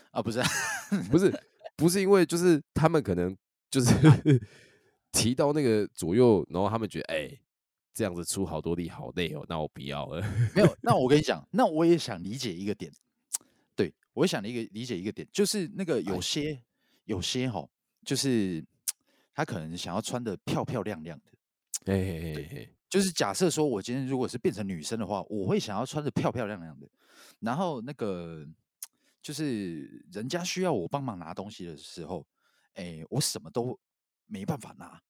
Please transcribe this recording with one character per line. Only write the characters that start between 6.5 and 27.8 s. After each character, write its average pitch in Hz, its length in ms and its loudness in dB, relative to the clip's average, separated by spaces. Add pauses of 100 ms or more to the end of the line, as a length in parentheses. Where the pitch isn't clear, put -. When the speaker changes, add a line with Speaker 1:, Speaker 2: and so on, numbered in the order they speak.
Speaker 2:
后 101 80 2
他 110 80 0
们 110 100 -2
觉 82 120 -6
得 - 60 -6 (100)
，“哎， 71 160 -6 (640)
这 113 100 -2
样 90 100 -2
子 87 120 -6
出 98 200 -2
好 80 140 -4
多 82 160 0
力， 87 140 -2
好 - 220 -12
累 82 220 -4
哦， 73 140 -10
那 82 100 -4
我 78 120 -2
不 - 100 -18
要 69 280 -6
了。” 78 140 -6 (220)
<laughs> 107 100 2
Speaker 1:
没 202 80 4
有， - 200 6
那 233 160 4
我 131 100 4
跟 143 100 8
你 156 40 4
讲， 85 200 0 (100)
那 233 140 4
我 165 200 2
也 170 120 6
想 101 240 -6
理 95 140 -8
解 123 180 -6
一 92 120 -8
个 104 100 -2
点。 76 160 -12 (840)
对， 87 200 -2 (180)
我 147 140 2
也 - 20 6
想 127 160 -2
理 113 420 -8
解 113 140 -4
一 92 40 -6
个 101 100 -2
点， 80 180 -12
就 - 140 2
是 190 280 -2
那 - 120 -6
个 143 160 0
有 92 180 -2
些， 151 340 -4
Speaker 2:
哎。 127 100 -14 (420)
Speaker 1:
有 98 160 -4
些 127 280 -2
吼， 92 220 -6 (320)
就 139 140 -2
是 104 460 2 (680)
他 156 120 -2
可 127 140 -6
能 80 180 -8
想 90 180 -6
要 110 60 0
穿 123 200 -6
得 107 220 -4
漂 135 220 -2
漂 113 160 -4
亮 92 220 -6
亮 80 200 -12
的。 - 80 -20 (540)
Speaker 2:
嘿， 95 200 2
嘿， 85 160 -4
嘿， 80 140 -6
嘿。 73 140 -10
Speaker 1:
对， - 260 -14 (140)
就 196 120 4
是 190 80 2
假 202 240 0
设 185 160 2
说 151 160 2
我 110 160 0
今 120 140 -4
天 135 100 -2
如 131 120 -2
果 123 100 0
是 117 100 -6
变 131 160 0
成 98 140 -6
女 90 140 -6
生 113 180 -4
的 101 80 -4
话， 95 220 -2
我 98 180 -4
会 214 100 2
想 104 200 -4
要 120 80 -2
穿 147 180 -6
得 143 80 -4
漂 - 180 0
漂 113 180 -2
亮 101 120 -6
亮 78 180 -14
的。 69 80 -20 (540)
然 117 180 -2
后 165 240 -2